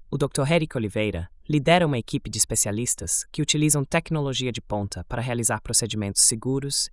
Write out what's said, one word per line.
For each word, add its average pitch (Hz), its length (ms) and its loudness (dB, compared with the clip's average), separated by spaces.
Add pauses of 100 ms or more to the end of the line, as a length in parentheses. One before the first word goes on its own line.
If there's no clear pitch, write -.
o 143 80 -4
doutor 139 320 0
Eric 160 280 2
Oliveira 104 520 0 (180)
lidera 160 380 6
uma 143 120 2
equipe 120 320 -4
de 107 80 -6
especialistas 107 920 -2
que 156 100 -4
utilizam 151 420 2
tecnologia 139 680 -2
de 113 100 -8
ponta 101 420 -6
para 120 180 -6
realizar 117 400 -2
procedimentos 107 600 -2
seguros 135 720 0